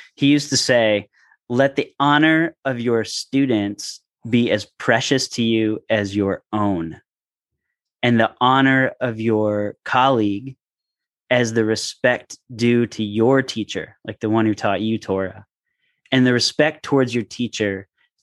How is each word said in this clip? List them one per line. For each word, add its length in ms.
He 120
used 220
to 80
say, 520
"Let 260
the 240
honor 640
of 160
your 240
students 960
be 220
as 140
precious 520
to 140
you 460
as 260
your 280
own, 480
and 180
the 200
honor 600
of 180
your 640
colleague 720
as 240
the 120
respect 720
due 320
to 160
your 380
teacher," 640
like 140
the 100
one 160
who 100
taught 260
you 160
Torah, 480
"and 140
the 80
respect 500
towards 300
your 120
teacher 640